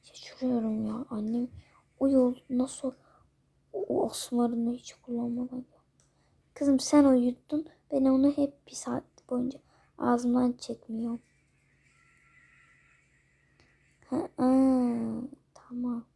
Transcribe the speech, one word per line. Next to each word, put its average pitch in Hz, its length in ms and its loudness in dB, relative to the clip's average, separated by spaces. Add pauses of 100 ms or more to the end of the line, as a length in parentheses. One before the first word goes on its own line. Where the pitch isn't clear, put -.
Şaşırıyorum 220 800 -4
ya. 220 240 -6
Annem 226 380 -4 (520)
o 269 80 2
yol 254 280 4 (140)
nasıl 262 440 -4 (800)
o, - 140 -6
o - 220 0
asmarını 240 640 -2
hiç - 200 -12
kullanmadan 240 640 -6
ya. - 220 -16 (760)
Kızım 277 260 2
sen 294 240 6
uyuttun. 262 640 2 (240)
Ben 269 140 2
onu 269 320 4
hep 285 300 -4
bir - 40 -20
saat 247 320 -8 (260)
boyunca 247 300 -6 (380)
ağzımdan 240 540 2
çekmiyorum. 233 680 -8 (3000)
Ha, 302 280 -4
aa, 247 840 2 (320)
tamam. 240 520 -8 (100)